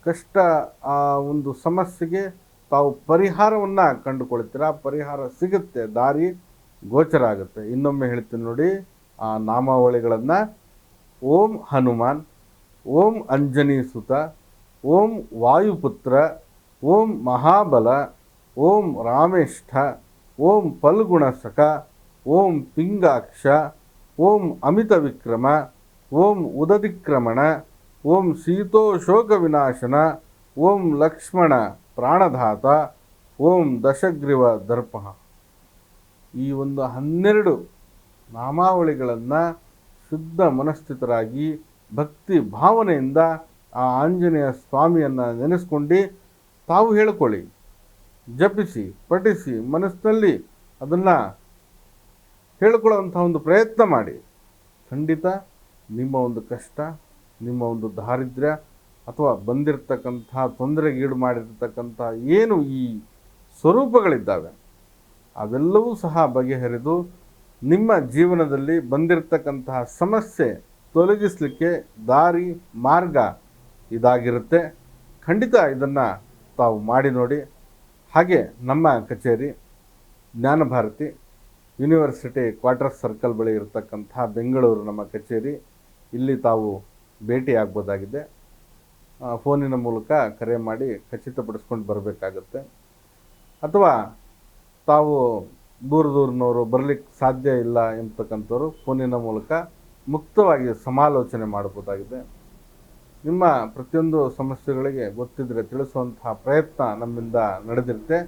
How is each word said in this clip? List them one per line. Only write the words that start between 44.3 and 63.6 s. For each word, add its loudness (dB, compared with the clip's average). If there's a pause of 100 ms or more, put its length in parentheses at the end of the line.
ಸ್ವಾಮಿಯನ್ನ 0
ನೆನೆಸ್ಕೊಂಡು -2 (500)
ತಾವು 4
ಹೇಳ್ಕೊಳ್ಳಿ, 0 (840)
ಜಪಿಸಿ, -2 (120)
ಪಠಿಸಿ, -2
ಮನಸ್ಸಿನಲ್ಲಿ 0 (340)
ಅದನ್ನ 0 (1500)
ಹೇಳ್ಕೊಳ್ಳುವಂಥ 2
ಒಂದು 0
ಪ್ರಯತ್ನ 2
ಮಾಡಿ. 0 (640)
ಖಂಡಿತ -4 (640)
ನಿಮ್ಮ -6
ಒಂದು -2
ಕಷ್ಟ, -14 (640)
ನಿಮ್ಮ -6
ಒಂದು -6
ದಾರಿದ್ರ್ಯ, -4 (500)
ಅಥವಾ 0
ಬಂದಿರತಕ್ಕಂಥ -6 (220)
ತೊಂದರೆಗೀಡು -2
ಮಾಡಿರ್ತಕ್ಕಂಥ -6 (140)
ಏನು 2
ಈ -6 (600)